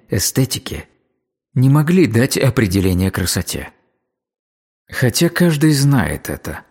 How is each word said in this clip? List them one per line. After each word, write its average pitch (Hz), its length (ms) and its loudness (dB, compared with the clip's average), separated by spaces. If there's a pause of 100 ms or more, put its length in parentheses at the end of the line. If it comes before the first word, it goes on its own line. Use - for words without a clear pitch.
(100)
эстетике, - 800 -4 (640)
не 127 140 2
могли 151 400 4
дать 117 280 0
определение 95 760 0
красоте. - 600 -6 (1160)
Хотя 131 400 0
каждый 160 440 2
знает 135 580 0
это, 73 400 -12